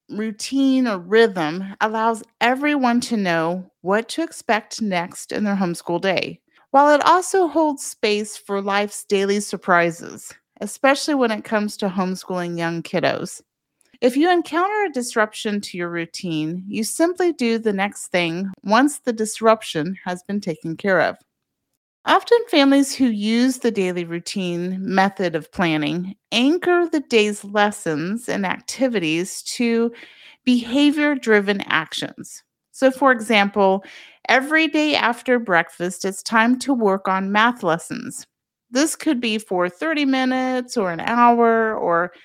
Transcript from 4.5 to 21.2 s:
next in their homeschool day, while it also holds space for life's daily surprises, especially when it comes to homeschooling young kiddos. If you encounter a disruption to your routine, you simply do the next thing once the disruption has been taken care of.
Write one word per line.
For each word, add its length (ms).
next 500
in 120
their 120
homeschool 440
day, 400
while 240
it 100
also 440
holds 360
space 520
for 240
life's 440
daily 360
surprises, 920
especially 540
when 180
it 100
comes 340
to 120
homeschooling 680
young 260
kiddos. 580
If 160
you 140
encounter 540
a 80
disruption 720
to 160
your 100
routine, 800
you 160
simply 480
do 260
the 140
next 360
thing 440
once 360
the 140
disruption 920
has 180
been 180
taken 360
care 240
of. 160